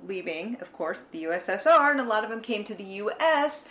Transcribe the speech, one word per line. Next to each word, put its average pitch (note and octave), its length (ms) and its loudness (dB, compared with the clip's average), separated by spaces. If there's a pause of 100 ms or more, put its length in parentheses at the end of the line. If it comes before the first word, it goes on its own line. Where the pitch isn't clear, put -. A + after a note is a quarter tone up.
leaving, F3+ 540 -6
of F3 120 -14
course, E3 280 -6 (100)
the E3 100 -10
U D#3+ 120 -2
S F3+ 160 -4
S G3 180 0
R, D4+ 240 8
and C#4 100 2
a B3 40 0
lot G#3+ 200 0
of G#3+ 60 -8
them A3+ 100 -8
came A3 240 -4
to G#3 100 -10
the G3 100 -12
U G3 340 -6
S D4+ 520 2